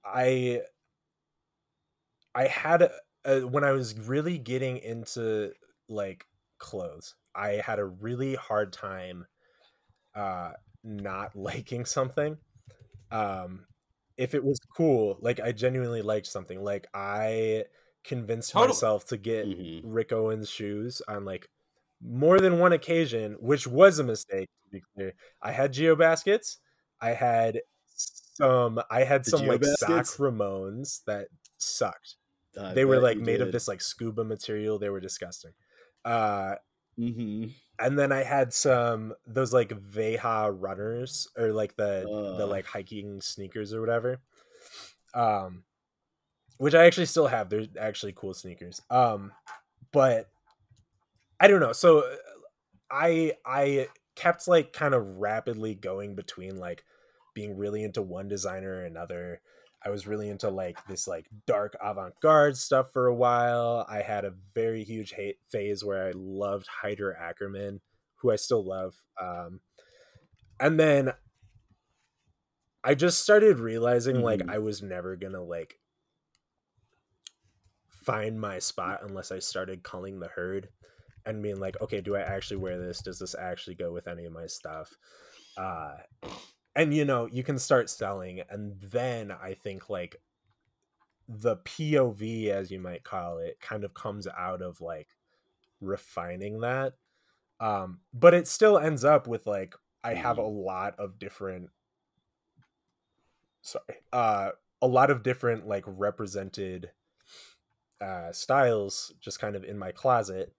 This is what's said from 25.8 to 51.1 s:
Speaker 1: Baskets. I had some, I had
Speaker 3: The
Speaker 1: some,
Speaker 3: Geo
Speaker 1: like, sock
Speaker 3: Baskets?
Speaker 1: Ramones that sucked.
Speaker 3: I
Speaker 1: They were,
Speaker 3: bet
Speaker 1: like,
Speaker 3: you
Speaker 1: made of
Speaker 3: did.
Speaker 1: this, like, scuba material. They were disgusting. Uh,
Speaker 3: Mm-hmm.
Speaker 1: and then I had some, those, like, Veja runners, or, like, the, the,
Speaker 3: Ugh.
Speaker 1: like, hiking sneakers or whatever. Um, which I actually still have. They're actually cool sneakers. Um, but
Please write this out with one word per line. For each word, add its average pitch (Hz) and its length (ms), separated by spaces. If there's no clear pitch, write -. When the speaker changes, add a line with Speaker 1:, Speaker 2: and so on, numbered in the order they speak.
Speaker 1:
Baskets. 165 640
I 117 120
had 117 500
some, 123 1000
I 131 140
had 131 220
Speaker 3:
The - 60
Speaker 1:
some, 143 140
Speaker 3:
Geo - 0
Speaker 1:
like, - 200
sock 147 420
Speaker 3:
Baskets? - 100
Speaker 1:
Ramones 107 880
that 101 220
sucked. - 580
Speaker 3:
I 95 160
Speaker 1:
They 131 100
were, 131 140
Speaker 3:
bet - 20
Speaker 1:
like, 113 180
Speaker 3:
you - 20
Speaker 1:
made 113 200
of 117 100
Speaker 3:
did. - 0
Speaker 1:
this, 117 160
like, 98 140
scuba 113 420
material. 107 560
They 101 100
were 98 100
disgusting. 87 540
Uh, 104 500
Speaker 3:
Mm-hmm. 113 520
Speaker 1:
and 131 180
then 139 140
I 135 120
had 135 300
some, 117 600
those, 123 280
like, 120 160
Veja 107 840
runners, 104 720
or, 113 140
like, 107 240
the, 101 360
the, 95 160
Speaker 3:
Ugh. - 20
Speaker 1:
like, 98 180
hiking 101 560
sneakers 101 520
or 113 80
whatever. 117 400
Um, 98 500
which 147 180
I 170 100
actually 175 220
still 156 200
have. 110 220
They're 107 160
actually 104 340
cool 95 220
sneakers. 87 460
Um, 110 400
but 131 380